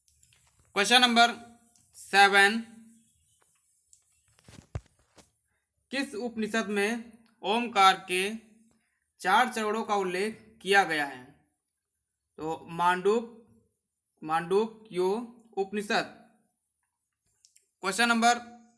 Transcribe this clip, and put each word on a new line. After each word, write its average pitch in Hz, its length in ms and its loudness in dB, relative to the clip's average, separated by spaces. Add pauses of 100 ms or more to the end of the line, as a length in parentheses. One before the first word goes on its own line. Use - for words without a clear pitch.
(760)
क्वेश्चन 233 240 4
नंबर 233 320 4 (640)
सेवन, 196 640 4 (3250)
किस 277 240 -6
उपनिषद 226 520 -6
में 214 440 -4 (300)
ओमकार 196 640 2
के 180 140 -2 (1000)
चार 214 280 2
चरणों 220 360 -4
का 214 120 -2
उल्लेख 196 680 -6
किया 196 220 4
गया 160 200 -2
है? 139 180 -10 (1160)
तो - 340 -10
मांडूक, 185 580 0 (920)
मांडूक्यो 175 840 -2 (480)
उपनिषद। 202 560 -4 (1700)
क्वेश्चन 196 260 0
नंबर 233 340 2 (360)